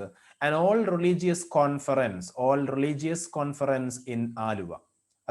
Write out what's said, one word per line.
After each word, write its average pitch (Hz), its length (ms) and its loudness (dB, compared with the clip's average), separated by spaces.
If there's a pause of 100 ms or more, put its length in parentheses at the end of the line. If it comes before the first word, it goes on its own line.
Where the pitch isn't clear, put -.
(400)
an 147 140 2
all 190 300 4
religious 175 600 2
conference, 135 800 0 (120)
all 131 300 2
religious 147 600 -2
conference 139 720 -2 (100)
in 120 140 -4 (180)
ആലുവ. 104 340 -4 (580)